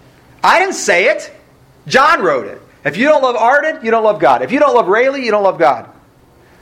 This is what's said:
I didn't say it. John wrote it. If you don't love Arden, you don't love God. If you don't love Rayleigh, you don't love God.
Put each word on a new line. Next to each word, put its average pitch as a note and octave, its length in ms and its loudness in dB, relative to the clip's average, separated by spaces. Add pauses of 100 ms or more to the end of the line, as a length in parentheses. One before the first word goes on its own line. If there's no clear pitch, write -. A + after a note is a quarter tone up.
(440)
I B3+ 160 2
didn't F#4 160 -4
say F#3 300 0
it. D#4 260 -4 (560)
John C#4 340 2
wrote C3+ 240 -2
it. - 140 -16 (240)
If D3 120 -6
you B3+ 120 0
don't D4+ 140 2
love B3 120 0
Arden, C#4 500 -2
you A3+ 60 -2
don't A3+ 140 0
love G#3 160 0
God. C3 220 2
If C3 100 -6
you C#4 80 -2
don't C4+ 160 2
love G#3 100 2
Rayleigh, B3+ 320 0
you A#3+ 140 -4
don't G#3 100 0
love F3+ 160 0
God. C3+ 300 0 (720)